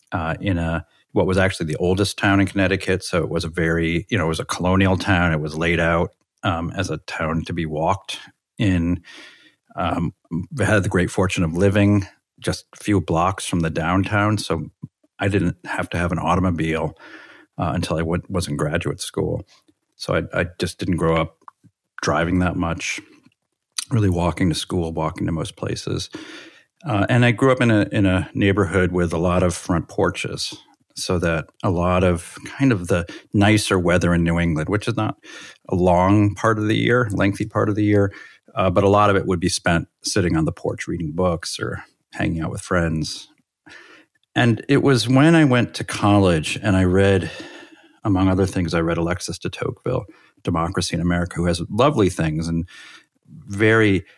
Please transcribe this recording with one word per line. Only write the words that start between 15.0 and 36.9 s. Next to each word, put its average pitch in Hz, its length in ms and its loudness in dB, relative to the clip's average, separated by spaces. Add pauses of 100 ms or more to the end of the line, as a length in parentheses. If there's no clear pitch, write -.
I 101 80 -2
didn't 90 380 0
have - 260 -8
to 85 80 -4
have 85 140 -2
an 80 80 -2
automobile, 80 760 -2 (640)
uh, 82 160 -2
until 85 220 -4
I 82 60 -2
went, 82 280 -4
was 90 160 -2
in 73 100 -6
graduate 76 440 -4
school. 82 440 -4 (520)
So - 180 -6
I, 85 260 -2
I 90 60 -2 (140)
just 85 180 -4
didn't 90 200 -2
grow 82 180 2
up 80 220 -4 (640)
driving 82 400 0
that 87 160 0
much, 82 440 -4 (880)
really 104 200 2
walking 87 380 0
to 78 60 0
school, 85 380 -4
walking 80 340 -4
to 87 60 -2
most 80 240 -6
places. - 540 -6 (760)
Uh, 104 220 0
and 123 160 4
I 120 80 6
grew 131 200 4
up 127 80 0
in 120 100 4
a, 104 220 4
in 104 140 2
a 92 280 2
neighborhood 95 580 2
with 87 200 0
a 82 60 -2
lot 90 240 2
of 87 120 2
front - 340 -2
porches, - 640 -4 (420)
so 92 220 -2
that 82 280 -2 (160)
a 107 80 0
lot 90 340 2
of 87 420 0
kind 135 260 0
of 87 140 -2
the 87 180 0 (280)
nicer 104 460 4
weather 87 360 2
in 85 80 2
New 85 160 2
England, 80 300 0
which 104 180 -2
is 110 100 -4
not 110 200 -4 (520)
a - 60 -2
long 92 600 4
part 110 240 0
of 107 100 -2
the 110 80 2
year, 117 360 2